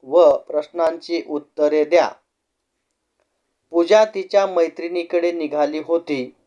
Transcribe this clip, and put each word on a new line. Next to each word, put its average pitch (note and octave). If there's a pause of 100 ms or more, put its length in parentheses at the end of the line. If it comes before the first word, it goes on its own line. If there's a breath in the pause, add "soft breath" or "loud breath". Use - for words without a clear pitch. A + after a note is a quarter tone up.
व C#3+
प्रश्नांची E3
उत्तरे D3+
द्या. D3+ (1600)
पूजा E3+
तिच्या G3
मैत्रिणीकडे E3+
निघाली D3+
होती D#3 (120)